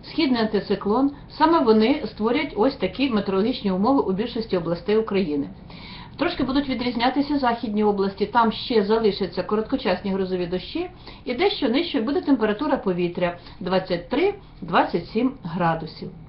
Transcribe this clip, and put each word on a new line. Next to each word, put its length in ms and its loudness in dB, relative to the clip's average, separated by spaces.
східний 380 0
антициклон, 720 0
саме 300 4
вони 460 6
створять 500 -2
ось 200 2
такі 340 -2
метеорологічні 640 0
умови 300 2
у 100 0
більшості 460 -2
областей 400 0
України. 520 0
Трошки 260 -2
будуть 260 0
відрізнятися 720 0
західні 440 0
області, 420 2
там 260 2
ще 320 0
залишаться 600 0
короткочасні 680 -2
грозові 340 -2
дощі, 440 -6
і 80 -4
дещо 360 0
нижче 320 0
буде 200 0
температура 560 2
повітря 600 -2
двадцять 500 -2
три, 240 2
двадцять 460 0
сім 240 0
градусів. 680 -4